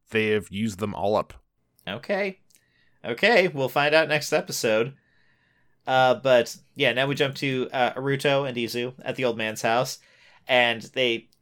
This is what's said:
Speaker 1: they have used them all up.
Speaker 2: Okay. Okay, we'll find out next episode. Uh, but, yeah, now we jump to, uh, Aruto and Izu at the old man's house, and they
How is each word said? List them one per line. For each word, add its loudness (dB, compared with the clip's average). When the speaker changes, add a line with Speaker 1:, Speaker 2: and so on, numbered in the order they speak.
Speaker 1:
they 0
have -2
used -6
them -6
all 0
up. -2
Speaker 2:
Okay. -6
Okay, 4
we'll -4
find 2
out 4
next -2
episode. 0
Uh, 4
but, 2
yeah, 2
now 0
we -2
jump 0
to, -4
uh, 0
Aruto 0
and -8
Izu -4
at -6
the -4
old -2
man's -6
house, 0
and 2
they 0